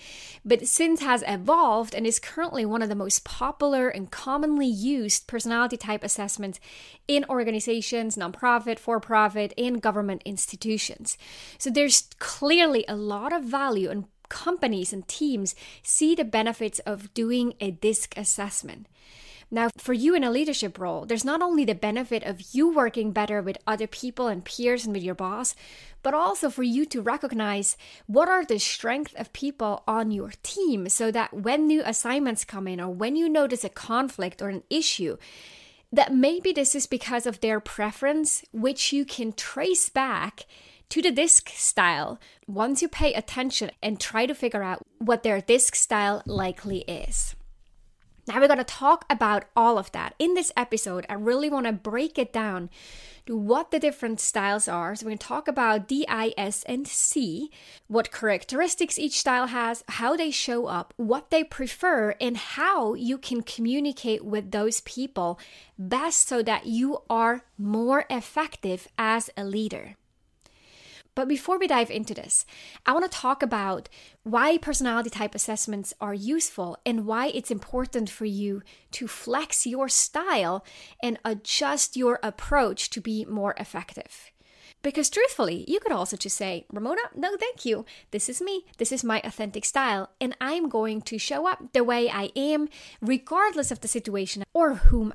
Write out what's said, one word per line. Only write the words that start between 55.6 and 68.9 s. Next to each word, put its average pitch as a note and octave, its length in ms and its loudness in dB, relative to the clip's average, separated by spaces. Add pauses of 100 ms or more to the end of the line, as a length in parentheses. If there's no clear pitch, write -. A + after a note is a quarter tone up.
D, C4+ 180 0
I, A3+ 300 -2
S, G3+ 260 -4
and C4 240 -6
C, B3 640 -2 (360)
what A3+ 260 0
characteristics C4 840 0
each D4 200 -2
style B3+ 280 2
has, A#3 420 -2
how B3 260 0
they D#4+ 160 0
show A#3+ 360 -2
up, F3 280 -6
what A#3+ 360 -2
they D#4+ 120 6
prefer, C4 800 0
and A#3+ 160 -2
how C#4 560 0
you B3+ 240 -2
can B3 240 -4
communicate B3 800 -2
with G#3 280 -4
those G#3+ 300 0
people F#3 560 -4 (400)
best B3+ 480 2
so B3 180 0
that A3 220 0
you B3 340 0 (100)
are A#3 340 2 (140)
more A3+ 520 2
effective A#3 800 -4 (100)